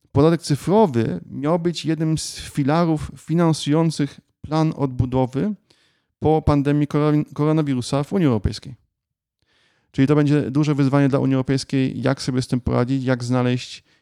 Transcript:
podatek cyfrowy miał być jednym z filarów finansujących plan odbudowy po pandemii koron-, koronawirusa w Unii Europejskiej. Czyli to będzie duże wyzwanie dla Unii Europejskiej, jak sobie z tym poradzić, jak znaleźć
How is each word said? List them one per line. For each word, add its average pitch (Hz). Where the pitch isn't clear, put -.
podatek 160
cyfrowy 156
miał 147
być 170
jednym 160
z -
filarów 151
finansujących 156
plan 156
odbudowy 131
po 156
pandemii 147
koron-, 151
koronawirusa 143
w -
Unii 190
Europejskiej. 117
Czyli 135
to 151
będzie 143
duże 147
wyzwanie 139
dla 135
Unii 135
Europejskiej, 131
jak 131
sobie 127
z -
tym 127
poradzić, 127
jak 123
znaleźć 123